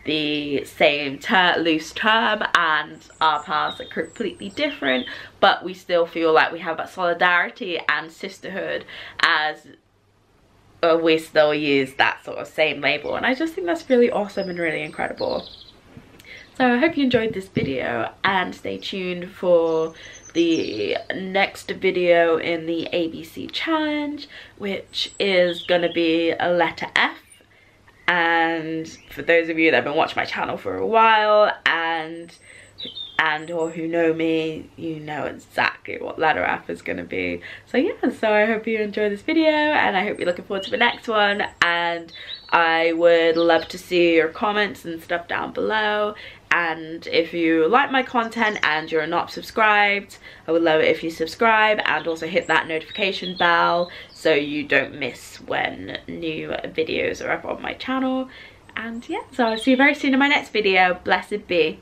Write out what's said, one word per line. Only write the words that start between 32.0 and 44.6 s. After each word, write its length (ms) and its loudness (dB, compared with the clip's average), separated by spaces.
and 320 0
or 200 -2
who 160 -8
know 260 2
me, 640 -2
you 240 -8
know 240 -8
exactly 720 -4
what 220 -10
letter 240 2
F 260 -4
is 120 -8
gonna 220 -8
be. 380 -6
So 120 -2
yeah, 340 0
so 220 0
I 120 4
hope 220 -2
you 120 -2
enjoy 300 -2
this 140 -8
video, 260 4
and 480 2
I 80 0
hope 120 -4
you're 100 -4
looking 180 -4
forward 180 -6
to 80 -10
the 60 -4
next 320 0
one, 340 2
and 500 -2
I 440 4
would 420 4
love 340 4
to 80 -10
see 380 4
your 140 4
comments 560 -2